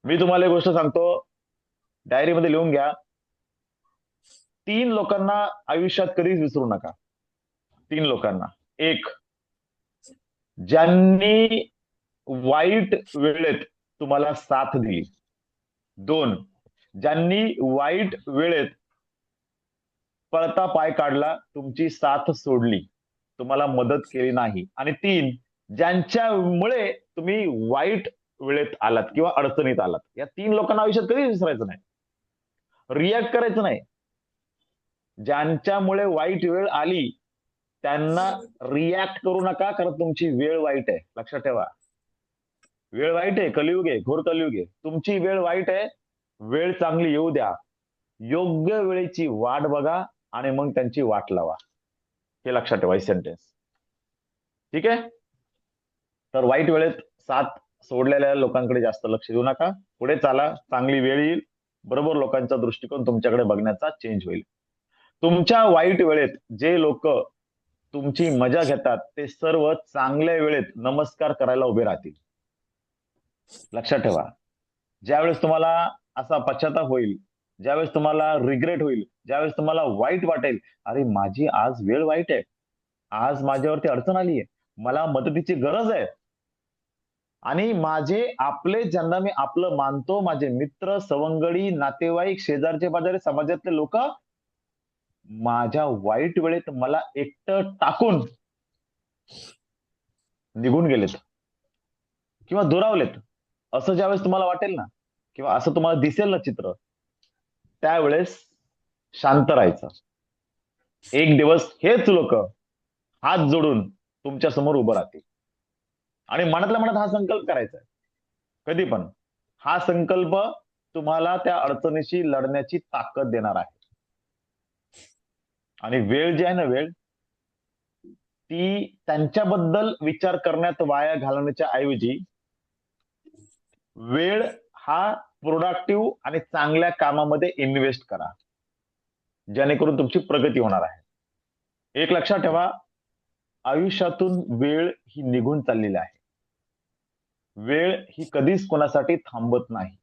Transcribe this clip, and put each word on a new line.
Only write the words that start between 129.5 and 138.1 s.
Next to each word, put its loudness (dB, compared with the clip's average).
विचार 0
करण्यात -2
वाया 0
घालवण्याच्या -2
ऐवजी 0
वेळ -2
हा -2
प्रोडक्टिव्ह -2
आणि -4
चांगल्या 0
कामामध्ये 0
इन्व्हेस्ट 0
करा, -10